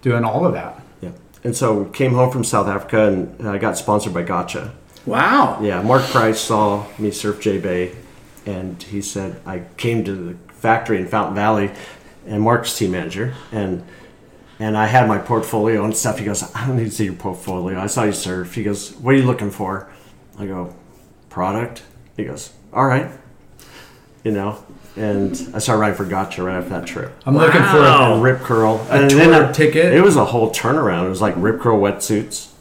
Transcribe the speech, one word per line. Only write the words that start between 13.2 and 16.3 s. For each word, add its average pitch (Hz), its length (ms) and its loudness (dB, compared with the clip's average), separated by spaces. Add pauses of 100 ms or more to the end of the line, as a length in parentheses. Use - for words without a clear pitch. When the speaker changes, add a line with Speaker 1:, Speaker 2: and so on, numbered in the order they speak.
Speaker 2:
and, 92 320 -4 (760)
and 107 200 -2
I 107 80 2
had 120 200 4
my 104 120 0
portfolio 110 680 0
and 110 100 -2
stuff. 110 240 -2
He 107 60 -6
goes, 101 180 -4 (120)